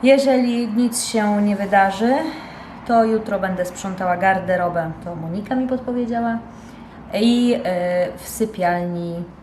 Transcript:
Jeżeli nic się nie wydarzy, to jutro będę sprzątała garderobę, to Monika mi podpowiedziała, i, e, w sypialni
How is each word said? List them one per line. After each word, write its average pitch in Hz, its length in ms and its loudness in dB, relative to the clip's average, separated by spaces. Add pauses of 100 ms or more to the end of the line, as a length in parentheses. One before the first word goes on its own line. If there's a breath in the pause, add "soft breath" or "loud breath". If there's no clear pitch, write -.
Jeżeli 254 640 4
nic 233 380 0
się 208 360 2
nie 208 140 2
wydarzy, 196 580 4 (760 loud breath)
to 226 180 6
jutro 214 340 0
będę 185 260 -2
sprzątała 180 520 -4
garderobę, 175 760 0 (120)
to 175 120 -10
Monika 175 400 -6
mi 254 120 0
podpowiedziała, 240 720 -2 (760 loud breath)
i, 240 500 4
e, 180 440 0 (100)
w - 100 -16
sypialni 175 960 -2 (200)